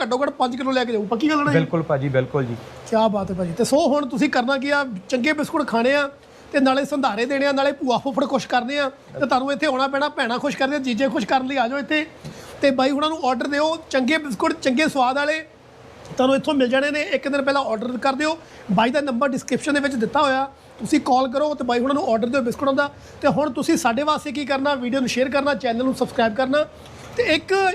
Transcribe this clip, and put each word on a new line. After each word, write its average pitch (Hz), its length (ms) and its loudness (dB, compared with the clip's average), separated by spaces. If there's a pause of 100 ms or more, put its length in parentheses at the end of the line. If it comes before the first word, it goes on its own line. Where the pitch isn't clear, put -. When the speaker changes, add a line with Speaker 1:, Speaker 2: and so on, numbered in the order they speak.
Speaker 1:
ਘੱਟੋ 247 200 -2
ਘੱਟ 285 80 0
ਪੰਜ 254 260 -2
ਕਿਲੋ 262 140 -2
ਲੈ 254 140 2
ਕੇ 240 80 -4
ਜਾਊ। 214 120 0
ਪੱਕੀ 240 260 0
ਗੱਲ 294 140 2
ਨਾ 294 80 2
ਜੀ? 165 60 6
Speaker 2:
ਬਿਲਕੁਲ 160 240 0
ਭਾਜੀ, 143 260 0
ਬਿਲਕੁਲ 131 360 0
ਜੀ। 117 120 -4 (340)
Speaker 1:
ਕਿਆ 220 180 4
ਬਾਤ 196 220 -2
ਹੈ 185 60 -6
ਭਾਜੀ। 175 160 -4
ਤੇ 226 120 0
ਸੋ 254 120 2
ਹੁਣ 294 300 2
ਤੁਸੀਂ 277 240 0
ਕਰਨਾ 262 260 0
ਕੀ 269 140 -2
ਆ, 285 160 0 (220)
ਚੰਗੇ 254 240 0
ਬਿਸਕੁਟ 302 360 -2
ਖਾਣੇ 233 260 2
ਆ 285 160 0 (420)
ਤੇ 294 80 2
ਨਾਲੇ 269 240 4
ਸੰਧਾਰੇ 240 400 0
ਦੇਣੇ 277 220 0
ਆ, 285 60 2
ਨਾਲੇ 277 200 2
ਭੂਆ 254 260 0
ਫੁੱਫੜ 269 260 -2
ਖੁਸ਼ 262 240 -2
ਕਰਨੇ 254 300 -2
ਆ, 277 100 0
ਤੇ - 380 -6
ਤੁਹਾਨੂੰ 269 260 2
ਇੱਥੇ 302 140 -2
ਆਉਣਾ 269 220 2
ਪੈਣਾ, 277 200 0
ਭੈਣਾਂ 254 300 -2
ਖੁਸ਼ 262 180 -2
ਕਰਦੀਆਂ, 277 240 0
ਜੀਜੇ 262 280 0
ਖੁਸ਼ 247 180 -2
ਕਰਨ 262 200 2
ਲਈ 277 100 -4
ਆ 233 120 2
ਜਾਓ 269 100 -4
ਇੱਥੇ। 302 280 -2 (560)
ਤੇ 277 80 6
ਬਾਈ 262 200 2
ਹੁਣਾਂ 285 180 0
ਨੂੰ 311 160 -4
ਆਰਡਰ 254 220 0
ਦਿਓ, 302 300 0 (140)
ਚੰਗੇ 269 280 2
ਬਿਸਕੁਟ, 302 340 -2
ਚੰਗੇ 302 360 2
ਸਵਾਦ 262 280 2
ਵਾਲੇ 302 280 -2 (720)
ਤੁਹਾਨੂੰ 269 200 4
ਇੱਥੋਂ 302 180 0
ਮਿਲ 262 140 4
ਜਾਣੇ 269 220 2
ਨੇ। 294 120 -2
ਇੱਕ 269 260 -2
ਦਿਨ 277 140 0
ਪਹਿਲਾਂ 269 220 0
ਆਰਡਰ 226 340 -4
ਕਰ 277 140 0
ਦਿਓ। 311 260 -2 (340)
ਬਾਈ 226 180 4
ਦਾ 294 100 0
ਨੰਬਰ 277 280 0
ਡਿਸਕ੍ਰਿਪਸ਼ਨ 269 460 -2
ਦੇ 285 60 2
ਵਿੱਚ 277 140 0
ਦਿੱਤਾ 240 280 0
ਹੋਇਆ, 269 220 2 (340)
ਤੁਸੀਂ 285 220 0
ਕਾਲ 262 320 2
ਕਰੋ 294 220 0
ਤੇ 277 100 -6
ਬਾਈ 240 140 0
ਹੁਣਾਂ 262 160 0
ਨੂੰ 285 180 0
ਆਰਡਰ 226 160 0
ਦਿਓ 269 120 0
ਬਿਸਕੁਟਾਂ 269 340 0
ਦਾ। 285 160 0 (320)
ਤੇ 294 60 4
ਹੁਣ 269 220 2
ਤੁਸੀਂ 302 260 0
ਸਾਡੇ 233 260 2
ਵਾਸਤੇ 302 300 -2
ਕੀ 285 120 -4
ਕਰਨਾ, 277 300 0
ਵੀਡੀਓ 247 260 -2
ਨੂੰ 247 80 0
ਸ਼ੇਅਰ 254 200 0
ਕਰਨਾ, 277 260 0
ਚੈਨਲ 247 300 -2
ਨੂੰ 262 100 0
ਸਬਸਕ੍ਰਾਈਬ 233 400 0
ਕਰਨਾ, 262 300 0 (520)
ਤੇ 466 60 2
ਇੱਕ 330 320 0 (200)